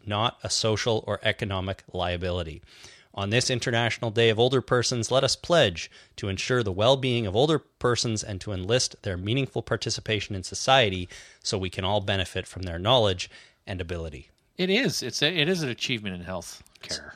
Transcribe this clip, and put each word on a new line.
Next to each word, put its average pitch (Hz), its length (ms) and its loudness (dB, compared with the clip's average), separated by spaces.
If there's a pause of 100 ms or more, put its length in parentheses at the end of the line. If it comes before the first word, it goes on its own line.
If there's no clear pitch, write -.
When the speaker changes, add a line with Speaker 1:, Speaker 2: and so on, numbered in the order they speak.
Speaker 1:
not 104 380 -2
a 104 80 -6
social 110 560 0
or 101 160 -4
economic 98 680 -2
liability. 87 680 -2 (520)
On 101 160 -4
this 120 220 2
International 117 600 0
Day 113 180 6
of 107 80 2
Older 127 240 4
Persons, 120 480 0
let 135 140 4
us 131 120 0
pledge 120 540 2 (260)
to 107 120 -6
ensure 120 340 0
the 101 100 -2
well-being 120 540 2
of 90 80 -4
older 147 240 4
persons 117 640 -2
and 98 180 -8
to 104 120 -8
enlist 98 500 0
their 98 140 -4
meaningful 117 460 -2
participation 110 760 -4
in 92 80 -6
society 101 640 2 (340)
so - 160 -4
we 92 100 -2
can 92 160 -4
all 101 160 2
benefit 95 460 -2
from - 160 -12
their 85 160 -6
knowledge 101 500 4 (380)
and 92 160 -6
ability." 82 480 -8 (260)
Speaker 2:
It 180 140 0
is. 202 320 0
It's 123 200 -4
a, 151 100 2
it 156 160 2
is 180 140 0
an 135 80 -2
achievement 107 440 -4
in 90 80 -8
health 87 400 -10 (200)
care. - 340 -12